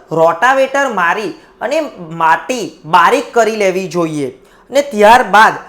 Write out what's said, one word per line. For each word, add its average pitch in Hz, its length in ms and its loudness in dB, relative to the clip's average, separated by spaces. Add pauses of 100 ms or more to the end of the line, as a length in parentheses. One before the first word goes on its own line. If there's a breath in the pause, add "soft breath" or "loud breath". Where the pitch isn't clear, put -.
(120)
રોટાવેટર 262 840 0
મારી 185 400 -2 (280 soft breath)
અને 285 200 -4 (400)
માટી 170 640 -2
બારીક 180 480 2
કરી 220 220 2
લેવી 190 320 -2
જોઈએ 156 420 -4 (400 soft breath)
અને 269 140 0
ત્યારબાદ 208 720 4 (120)